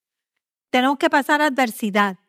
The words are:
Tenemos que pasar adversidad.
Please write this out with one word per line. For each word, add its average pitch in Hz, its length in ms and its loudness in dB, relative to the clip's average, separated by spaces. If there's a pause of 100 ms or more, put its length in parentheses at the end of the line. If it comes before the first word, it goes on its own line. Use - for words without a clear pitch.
(720)
Tenemos 262 280 0
que - 100 0
pasar 294 320 0
adversidad. 214 800 -2 (100)